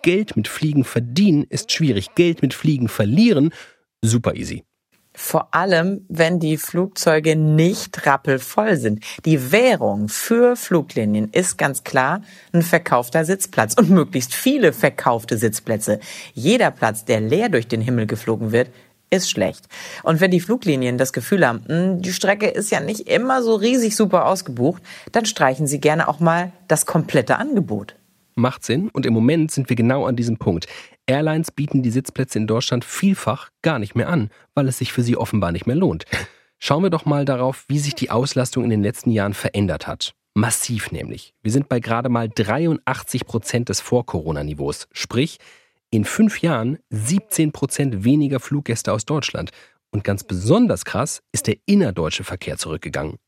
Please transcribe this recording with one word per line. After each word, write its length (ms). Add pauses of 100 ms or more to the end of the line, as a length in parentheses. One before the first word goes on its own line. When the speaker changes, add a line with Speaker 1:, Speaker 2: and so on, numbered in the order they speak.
Speaker 1:
Geld 340
mit 120
Fliegen 360
verdienen 640
ist 240
schwierig. 440
Geld 260
mit 100
Fliegen 360
verlieren, 640 (520)
super 320
easy. 300 (500)
Speaker 2:
Vor 380
allem, 560
wenn 300
die 180
Flugzeuge 800
nicht 720
rappelvoll 720
sind. 280 (200)
Die 260
Währung 580
für 460
Fluglinien 760
ist 260
ganz 240
klar 380 (320)
ein 100
verkaufter 600
Sitzplatz 520
und 140
möglichst 420
viele 400
verkaufte 640
Sitzplätze. 640 (360)
Jeder 360
Platz, 340
der 160
leer 280
durch 180
den 140
Himmel 260
geflogen 460
wird, 180 (400)
ist 180
schlecht. 360 (400)
Und 160
wenn 100
die 80
Fluglinien 600
das 140
Gefühl 320
haben, 220
„Hm, 340
die 120
Strecke 340
ist 240
ja 80
nicht 300
immer 340
so 140
riesig 400
super 300
ausgebucht“, 580 (260)
dann 140
streichen 420
sie 140
gerne 260
auch 140
mal 320 (160)
das 180
komplette 520
Angebot. 580 (400)
Speaker 1:
Macht 280
Sinn 260
und 140
im 100
Moment 360
sind 180
wir 60
genau 320
an 80
diesem 220
Punkt. 320 (400)
Airlines 420
bieten 320
die 80
Sitzplätze 480
in 80
Deutschland 380
vielfach 640 (120)
gar 160
nicht 160
mehr 140
an, 220 (240)
weil 140
es 100
sich 140
für 100
sie 140
offenbar 360
nicht 140
mehr 80
lohnt. 300 (540)
Schauen 240
wir 80
doch 160
mal 180
darauf, 440
wie 100
sich 160
die 160
Auslastung 520
in 80
den 120
letzten 280
Jahren 240
verändert 520
hat. 280 (200)
Massiv 580
nämlich. 500
Wir 80
sind 180
bei 120
gerade 280
mal 200
dreiundachtzig 1000
Prozent 440
des 100
Vor-Corona-Niveaus. 1120
Sprich, 460 (520)
in 140
fünf 380
Jahren 360 (120)
siebzehn 600
Prozent 520
weniger 340
Fluggäste 540
aus 120
Deutschland. 460 (400)
Und 140
ganz 200
besonders 600
krass 380 (100)
ist 140
der 180
innerdeutsche 600
Verkehr 340
zurückgegangen. 580 (120)